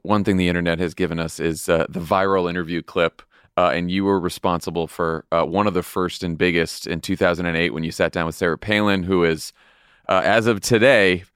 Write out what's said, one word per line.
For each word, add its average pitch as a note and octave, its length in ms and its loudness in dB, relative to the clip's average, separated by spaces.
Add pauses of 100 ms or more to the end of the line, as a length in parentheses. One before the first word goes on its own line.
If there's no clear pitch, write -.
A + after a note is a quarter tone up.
one G2+ 200 0
thing F#2+ 140 2
the F2+ 120 2
internet E2+ 320 0
has E2+ 120 -2
given E2 260 -4
us D#2+ 220 -6
is, D#2+ 260 -2
uh, E2 220 2
the - 100 -10
viral F#2+ 520 0
interview E2+ 320 -4
clip, - 400 -2 (340)
uh, F2+ 140 4
and F2 200 -2
you F#2+ 140 0
were G2 160 2
responsible E2+ 640 -2
for, E2 460 -4
uh, E2 120 2
one F#2+ 220 0
of G2 60 2
the F2 100 0
first - 400 -4
and E2+ 140 -4
biggest E2 500 0
in E2+ 140 -4
two F#2+ 160 -4
thousand F2 300 0
and E2 100 -2
eight E2 160 0
when D#2+ 100 -6
you D#2+ 80 -4
sat E2+ 220 -2
down E2+ 140 -2
with E2 80 -6
Sarah E2+ 240 -2
Palin, G#2 460 0
who F2+ 200 2
is, E2 300 -2 (560)
uh, F#2+ 120 2
as A2 240 2
of G#2+ 140 2
today G#2 640 4 (120)